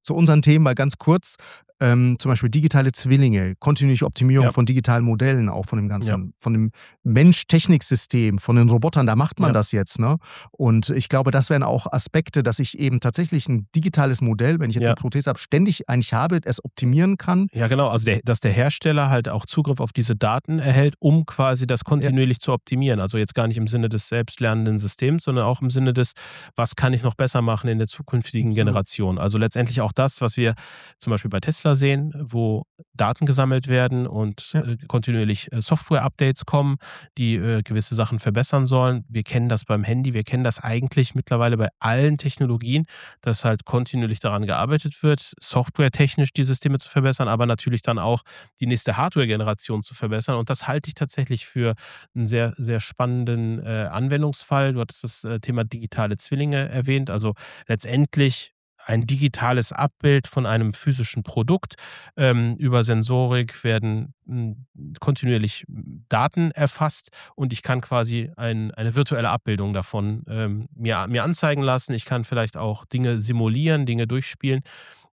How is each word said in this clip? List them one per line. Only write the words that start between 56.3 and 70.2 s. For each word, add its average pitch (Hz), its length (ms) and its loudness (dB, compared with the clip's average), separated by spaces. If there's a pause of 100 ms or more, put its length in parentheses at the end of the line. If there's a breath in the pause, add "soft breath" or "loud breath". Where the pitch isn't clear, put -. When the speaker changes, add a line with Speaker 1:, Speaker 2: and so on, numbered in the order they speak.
Speaker 2:
erwähnt. 131 420 -2
Also 104 240 -2 (320 loud breath)
letztendlich 131 840 0 (320)
ein 113 200 0
digitales 127 640 0
Abbild 139 560 2
von 127 200 -4
einem 110 260 0
physischen 127 480 -4
Produkt. 123 540 -2 (420 loud breath)
Ähm, 120 380 2
über 123 280 2
Sensorik 120 800 0
werden, 113 520 -2 (100)
m, 120 400 -8 (340)
kontinuierlich 120 680 -2
Daten - 840 -4
erfasst 151 580 -4 (260 loud breath)
und 131 180 -4
ich 110 80 -10
kann 127 200 -4
quasi 117 540 -4
ein, 110 360 -4
eine 113 240 -4
virtuelle 120 340 0
Abbildung 101 440 -2
davon, 104 540 -4